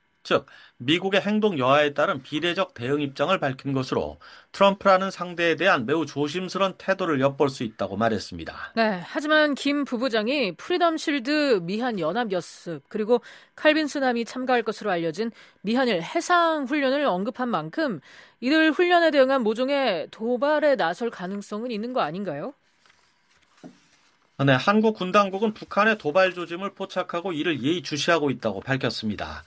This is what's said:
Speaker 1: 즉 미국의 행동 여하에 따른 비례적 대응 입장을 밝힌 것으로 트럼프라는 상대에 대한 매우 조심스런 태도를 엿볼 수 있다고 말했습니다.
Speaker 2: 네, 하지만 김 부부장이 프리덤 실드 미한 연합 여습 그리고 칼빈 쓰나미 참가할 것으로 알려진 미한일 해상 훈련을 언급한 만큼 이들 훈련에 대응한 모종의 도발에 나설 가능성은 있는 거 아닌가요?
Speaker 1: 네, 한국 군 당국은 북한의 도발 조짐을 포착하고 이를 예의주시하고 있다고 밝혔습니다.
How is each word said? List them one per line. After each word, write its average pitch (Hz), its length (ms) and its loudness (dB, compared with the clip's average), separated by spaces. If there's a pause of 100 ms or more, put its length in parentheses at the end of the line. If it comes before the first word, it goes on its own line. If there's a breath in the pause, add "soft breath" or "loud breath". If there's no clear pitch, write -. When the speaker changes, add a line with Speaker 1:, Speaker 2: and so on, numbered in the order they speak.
(260)
Speaker 1:
즉 - 220 0 (300 loud breath)
미국의 180 440 0
행동 208 380 0
여하에 143 340 4
따른 156 300 0
비례적 175 500 -4
대응 135 260 -2
입장을 147 400 0
밝힌 139 340 -4
것으로 117 440 -2 (340 loud breath)
트럼프라는 196 600 4
상대에 170 440 -2
대한 160 300 2
매우 151 200 0
조심스런 175 720 0
태도를 180 440 0
엿볼 139 280 4
수 135 140 -6
있다고 101 320 -6
말했습니다. 98 800 -2
Speaker 2:
네, 214 300 0
하지만 302 480 2
김 285 320 -2
부부장이 226 720 -2
프리덤 339 400 0
실드 285 640 0
미한 214 380 -4
연합 190 320 -2
여습 170 580 -8
그리고 220 320 0 (340 loud breath)
칼빈 311 320 4
쓰나미 254 380 0
참가할 254 380 -2
것으로 214 260 -6
알려진 175 420 -2 (300 loud breath)
미한일 226 400 0
해상 330 640 2
훈련을 277 400 0
언급한 226 420 -2
만큼 180 540 -4 (400 loud breath)
이들 311 300 4
훈련에 349 400 4
대응한 269 320 4
모종의 226 680 0
도발에 277 680 2
나설 190 360 -2
가능성은 202 580 -8
있는 233 240 -6
거 247 80 0
아닌가요? 180 520 -6 (1900)
Speaker 1:
네, 139 80 6
한국 214 460 4
군 185 160 -4
당국은 202 400 2
북한의 214 440 0
도발 180 360 2
조짐을 175 400 -8
포착하고 185 580 -6
이를 156 320 -2
예의주시하고 151 680 0
있다고 104 280 -4
밝혔습니다. 107 880 -4